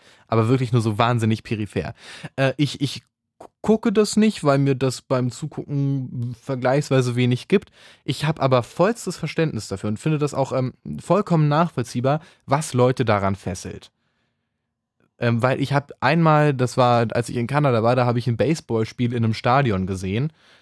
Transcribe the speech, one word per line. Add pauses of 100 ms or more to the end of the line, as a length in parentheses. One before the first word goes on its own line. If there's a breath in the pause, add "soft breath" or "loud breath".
(280 soft breath)
Aber
wirklich
nur
so
wahnsinnig
peripher. (440 loud breath)
Äh,
ich,
ich (580)
gucke
das
nicht,
weil
mir
das
beim
Zugucken
vergleichsweise
wenig
gibt. (360 soft breath)
Ich
habe
aber
vollstes
Verständnis
dafür
und
finde
das
auch,
ähm, (260)
vollkommen
nachvollziehbar, (260 loud breath)
was
Leute
daran
fesselt. (1300)
Ähm,
weil
ich
hab
einmal,
das
war,
als
ich
in
Kanada
war,
da
habe
ich
ein
Baseballspiel
in
einem
Stadion
gesehen (280 soft breath)